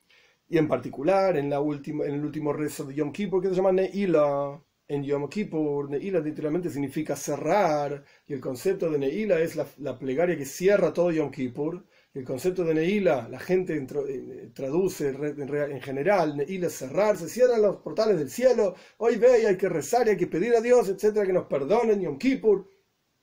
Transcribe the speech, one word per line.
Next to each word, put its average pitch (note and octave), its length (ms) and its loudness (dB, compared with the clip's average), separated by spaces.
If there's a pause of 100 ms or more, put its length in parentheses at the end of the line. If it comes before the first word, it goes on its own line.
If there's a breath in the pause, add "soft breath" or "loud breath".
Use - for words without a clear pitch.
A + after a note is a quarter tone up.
(480 soft breath)
Y E3 100 2
en D3+ 80 2
particular, D3+ 680 0
en C#3+ 120 0
la C#3+ 120 0
última, D3 460 -4
en C#3+ 80 -2
el D3 100 -4
último D3+ 280 -4
rezo D3 320 -4
de C#3 100 -12
Yom D3 180 -2
Kippur, F#3+ 280 -2
que F#3+ 100 0
se F3+ 40 0
llama F#3+ 180 4
Ne'ilah, D3+ 880 2 (280)
en C#3+ 160 -4
Yom C#3+ 240 -2
Kippur, D3 600 -4
Ne'ilah D#3+ 320 -2
literalmente D3+ 480 -4
significa C#3+ 480 -4
cerrar, D3 880 0 (220 soft breath)
y D3 80 -8
el C3 60 -6
concepto D#3+ 500 -2
de D3 80 0
Ne'ilah E3 420 0
es D#3+ 160 -2
la, D3 100 -4 (120)
la C3 200 -8
plegaria D3+ 380 0
que C#3 80 -6
cierra F3+ 480 2
todo F3 180 2
Yom D3+ 200 -2
Kippur. D3 560 -6 (260 soft breath)
El C3+ 120 -10
concepto F3 380 -2
de D#3+ 120 2
Ne'ilah, D#3+ 560 2
la B2 80 -12
gente F3+ 360 0
entro-, C3 320 -4
eh, B2 460 -10
traduce D3+ 600 -2
re-, D3 180 -6
en C#3+ 180 -8
rea-, D3 220 -2
en C3+ 100 -8
general, C#3+ 560 0
Ne'ilah F3 300 -4
es - 80 -4
cerrar, F3+ 420 0
se E3+ 140 -8
cierran A#3 320 4
los G3 140 2
portales G#3+ 420 0
del C3+ 100 -2
cielo, A3+ 460 2 (240 loud breath)
hoy A#3 180 2
ve, A#3+ 300 6
hay F#3+ 100 4
que F#3 140 0
rezar, A3 400 2
hay G3 80 4
que F3 80 0
pedir A3 280 0
a A3+ 60 6
Dios, A#3+ 300 4
etcétera, G#3 340 2
que F#3 80 0
nos F3+ 140 2
perdonen, G3 560 2
Yom D3 160 -4
Kippur, A3 500 2 (540)